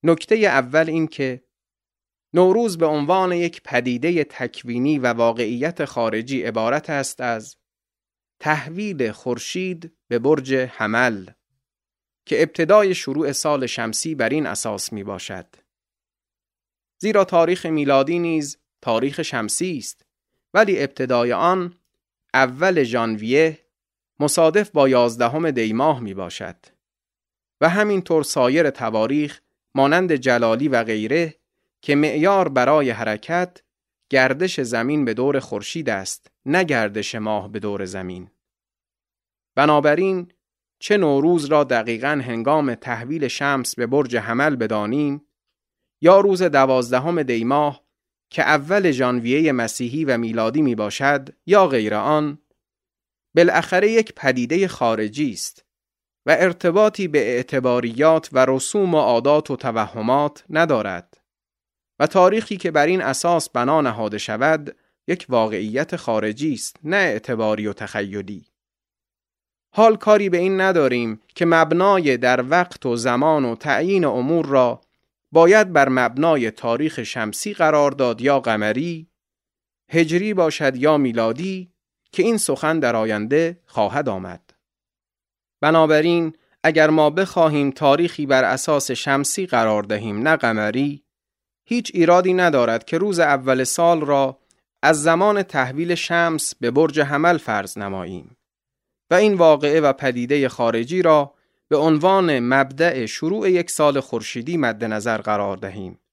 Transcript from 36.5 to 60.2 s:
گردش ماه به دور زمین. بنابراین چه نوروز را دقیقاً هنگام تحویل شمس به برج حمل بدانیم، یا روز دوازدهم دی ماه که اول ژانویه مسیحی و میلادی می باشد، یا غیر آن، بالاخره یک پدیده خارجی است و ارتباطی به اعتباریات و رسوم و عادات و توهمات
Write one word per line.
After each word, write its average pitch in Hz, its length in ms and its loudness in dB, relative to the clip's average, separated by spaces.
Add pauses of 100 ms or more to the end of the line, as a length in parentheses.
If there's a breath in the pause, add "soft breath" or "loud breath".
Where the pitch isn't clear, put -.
گردش 110 500 -4
ماه 107 380 -6
به 110 60 -10
دور 101 260 -6
زمین. 92 460 -12 (1200)
بنابراین 156 800 2 (460)
چه - 180 0
نوروز 156 480 2
را 147 200 2
دقیقاً 123 600 -2
هنگام 123 500 -2
تحویل 127 540 -6
شمس 139 460 -4
به 120 120 -4
برج 127 300 -2
حمل 120 400 -2
بدانیم، 120 640 -4 (800)
یا 185 200 8
روز 190 220 2
دوازدهم 135 800 2
دی 120 220 -2
ماه 143 400 -2 (460)
که - 120 -4
اول 160 480 0
ژانویه 127 600 0
مسیحی 123 520 -4
و 127 140 0
میلادی 113 440 -2
می 127 120 2
باشد، 139 540 -2 (180)
یا 190 200 6
غیر 107 280 0
آن، 147 440 -2 (960)
بالاخره 180 560 2
یک 220 240 0
پدیده 135 520 0
خارجی 113 640 -2
است - 320 -14 (640)
و 151 120 4
ارتباطی 180 720 2
به 151 100 2
اعتباریات 123 1120 0
و 131 160 4
رسوم 170 460 0
و 156 40 4
عادات 135 520 2
و 131 60 -4
توهمات 120 920 -2